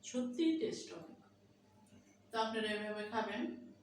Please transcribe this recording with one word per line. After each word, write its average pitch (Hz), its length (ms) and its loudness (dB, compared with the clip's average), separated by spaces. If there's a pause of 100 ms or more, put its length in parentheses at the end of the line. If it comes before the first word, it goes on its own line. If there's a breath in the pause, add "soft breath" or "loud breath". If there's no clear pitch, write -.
(100)
সত্যিই 247 500 4
টেস্ট - 320 -2
অনেক। - 260 -12 (1120)
তো 226 80 -2
আপনারা 220 300 2
এভাবে 208 440 -2
খাবেন। 220 300 0 (400)